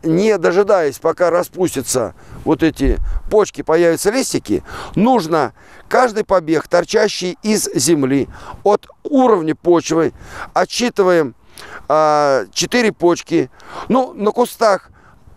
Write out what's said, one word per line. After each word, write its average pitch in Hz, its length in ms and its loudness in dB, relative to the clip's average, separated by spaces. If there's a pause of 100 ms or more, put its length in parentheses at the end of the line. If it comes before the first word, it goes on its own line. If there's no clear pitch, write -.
не 190 340 2
дожидаясь, 180 640 2
пока 165 320 0
распустятся 151 840 -2 (300)
вот 156 180 0
эти 135 360 0 (320)
почки, 196 320 0
появятся 165 480 2
листики, 170 520 -2 (340)
нужно 165 580 2 (340)
каждый 220 360 2
побег, 160 440 0
торчащий 180 720 0
из 214 320 0
земли, 139 540 0 (360)
от 208 220 0 (160)
уровня 220 520 2
почвы, 160 580 0 (400)
отсчитываем, 180 840 0 (540)
а, 147 640 2
четыре 226 400 0
почки. 160 580 -2 (380)
Ну, 254 240 0
на 208 180 -2
кустах, 220 600 0 (460)